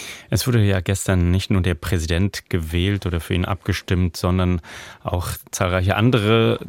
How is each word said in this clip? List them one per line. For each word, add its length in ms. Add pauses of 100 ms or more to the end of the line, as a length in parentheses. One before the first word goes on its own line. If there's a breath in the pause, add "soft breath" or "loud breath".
(320 loud breath)
Es 160
wurde 160
ja 180
gestern 480
nicht 220
nur 100
der 140
Präsident 720
gewählt 560
oder 140
für 160
ihn 100
abgestimmt, 720
sondern 420 (440 loud breath)
auch 260 (220)
zahlreiche 440
andere, 640 (120)